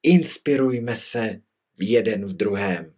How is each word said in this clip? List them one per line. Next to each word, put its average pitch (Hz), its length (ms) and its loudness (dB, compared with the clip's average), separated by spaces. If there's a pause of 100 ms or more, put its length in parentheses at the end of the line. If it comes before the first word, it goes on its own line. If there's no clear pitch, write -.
Inspirujme 135 920 2
se 110 460 -2 (360)
v 95 120 -4
jeden 107 360 0
v 95 80 -10
druhém. 98 640 -4